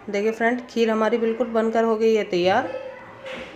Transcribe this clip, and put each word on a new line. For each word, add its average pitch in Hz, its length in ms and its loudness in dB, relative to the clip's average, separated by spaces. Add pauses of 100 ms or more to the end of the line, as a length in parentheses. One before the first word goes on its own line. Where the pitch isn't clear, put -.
देखिए 202 220 0
फ्रेंड, 233 320 0
खीर 226 260 0
हमारी 220 280 2
बिल्कुल 226 320 0
बनकर 226 340 2
हो 226 140 2
गई 226 180 4
है 208 100 2
तैयार। 190 480 2 (840)